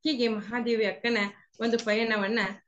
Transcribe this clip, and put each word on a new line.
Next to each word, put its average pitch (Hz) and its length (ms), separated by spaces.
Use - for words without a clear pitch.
ಹೀಗೆ 247 240
ಮಹಾದೇವಿ 220 580
ಅಕ್ಕನ 220 320
ಒಂದು 233 260
ಪಯಣವನ್ನ 214 540